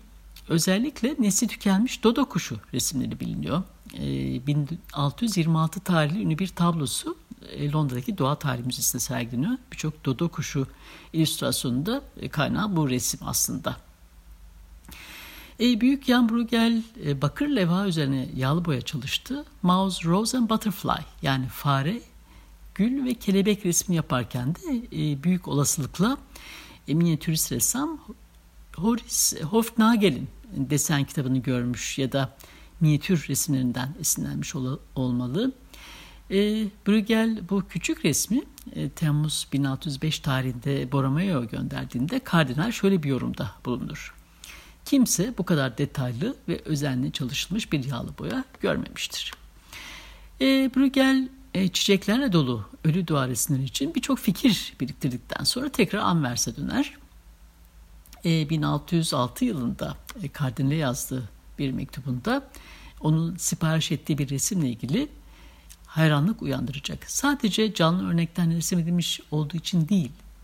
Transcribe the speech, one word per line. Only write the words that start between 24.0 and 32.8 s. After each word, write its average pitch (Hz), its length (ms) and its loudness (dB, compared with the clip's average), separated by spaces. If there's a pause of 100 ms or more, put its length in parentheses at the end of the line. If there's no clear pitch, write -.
de, 269 260 -4 (120)
e, 151 300 -2
büyük 180 240 0
olasılıkla, 147 680 0 (720)
e, 143 60 0
minyatürist 160 580 2
ressam 277 480 -2 (760)
Horace - 680 0
Hofnagel'in 208 840 4 (280)
desen 139 480 2
kitabını 131 340 0
görmüş 123 600 -2
ya 131 140 0
da 135 240 0 (440)
minyatür 151 500 4